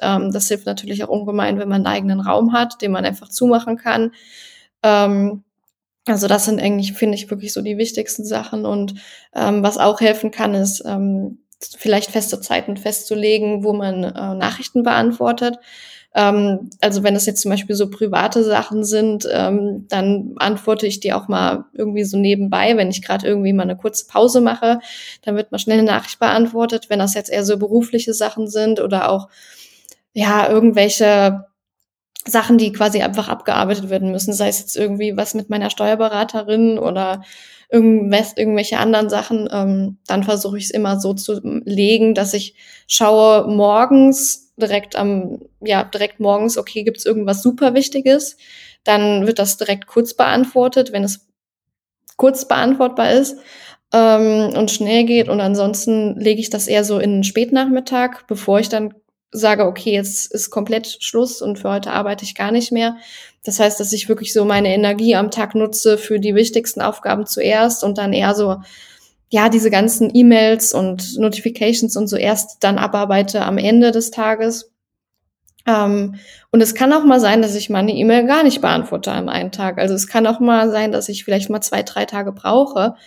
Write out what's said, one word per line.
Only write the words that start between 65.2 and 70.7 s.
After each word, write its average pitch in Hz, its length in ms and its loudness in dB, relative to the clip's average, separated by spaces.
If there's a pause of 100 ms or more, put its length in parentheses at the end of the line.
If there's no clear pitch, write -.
Tag 208 240 -4
nutze 214 420 2
für 214 220 -2
die 202 160 0
wichtigsten 226 460 0
Aufgaben 202 440 -2
zuerst 220 580 0
und 202 140 -2
dann 196 160 -2
eher 202 220 0
so, 196 220 0 (720)
ja, 214 200 4
diese 226 220 4
ganzen 220 440 2
E-Mails 226 580 6